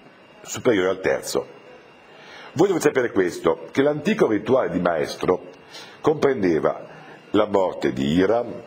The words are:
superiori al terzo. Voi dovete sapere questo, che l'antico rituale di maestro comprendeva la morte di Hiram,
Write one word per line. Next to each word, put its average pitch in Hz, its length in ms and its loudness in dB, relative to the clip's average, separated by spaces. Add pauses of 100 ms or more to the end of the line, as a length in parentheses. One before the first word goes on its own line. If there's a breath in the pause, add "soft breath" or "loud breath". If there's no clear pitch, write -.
(420)
superiori 98 480 0
al 92 120 -2
terzo. - 440 -2 (1080 loud breath)
Voi 170 140 2
dovete 165 200 0
sapere 127 240 0
questo, 85 600 -2
che 139 120 0
l'antico 151 440 0
rituale 110 440 0
di 90 80 -2
maestro 87 720 -2 (500 loud breath)
comprendeva 101 840 2 (440 loud breath)
la 104 140 4
morte 92 480 0
di 67 200 -2
Hiram, 101 380 2 (160)